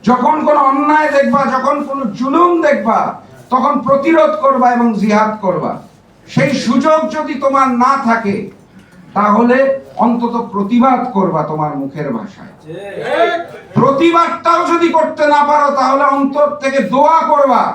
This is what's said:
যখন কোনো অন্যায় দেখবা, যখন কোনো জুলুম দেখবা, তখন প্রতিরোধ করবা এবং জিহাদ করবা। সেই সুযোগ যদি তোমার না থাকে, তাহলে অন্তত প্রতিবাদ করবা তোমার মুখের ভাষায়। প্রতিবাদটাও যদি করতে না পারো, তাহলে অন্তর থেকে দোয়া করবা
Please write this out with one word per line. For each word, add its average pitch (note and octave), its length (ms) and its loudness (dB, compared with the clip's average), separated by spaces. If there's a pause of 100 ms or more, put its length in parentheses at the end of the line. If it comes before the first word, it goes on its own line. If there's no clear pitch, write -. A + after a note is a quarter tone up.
যখন B3 280 2 (120)
কোনো D4 120 4 (100)
অন্যায় D4 480 2
দেখবা, C#4 240 2 (140)
যখন C4+ 200 0 (140)
কোনো C#4 140 -6 (140)
জুলুম D#4+ 340 2 (160)
দেখবা, A3 320 0 (540)
তখন C4 200 0 (120)
প্রতিরোধ D#4 460 2 (120)
করবা B3+ 320 2
এবং A#3 120 0 (140)
জিহাদ G#3+ 300 2 (120)
করবা। E3 280 -4 (560)
সেই C#4 240 0 (140)
সুযোগ C#4+ 340 2 (160)
যদি D4+ 180 -6 (100)
তোমার C4+ 240 2 (160)
না C4+ 100 2 (140)
থাকে, A3+ 280 -2 (840)
তাহলে A#3 400 2 (400)
অন্তত A3+ 380 0 (180)
প্রতিবাদ A#3+ 480 0 (140)
করবা D#3+ 260 -2 (100)
তোমার D#3 200 -4 (100)
মুখের C#3+ 260 -8 (100)
ভাষায়। - 360 -16 (1200)
প্রতিবাদটাও E4 840 2 (100)
যদি E4 160 2 (100)
করতে D4+ 260 0 (100)
না D4 160 4
পারো, D4 180 2 (120)
তাহলে C4+ 240 0 (120)
অন্তর D4 320 0 (140)
থেকে C4+ 180 -2 (140)
দোয়া D4+ 260 4 (120)
করবা C#4 320 2 (120)